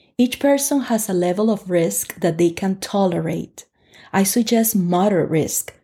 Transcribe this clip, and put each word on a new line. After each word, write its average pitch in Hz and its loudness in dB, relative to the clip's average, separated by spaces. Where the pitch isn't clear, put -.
Each 254 0
person 277 2
has 226 -2
a 185 -2
level 180 0
of 202 -4
risk - -2
that 165 0
they 170 4
can 190 -2
tolerate. 165 -2
I 196 2
suggest 226 0
moderate 175 2
risk - -2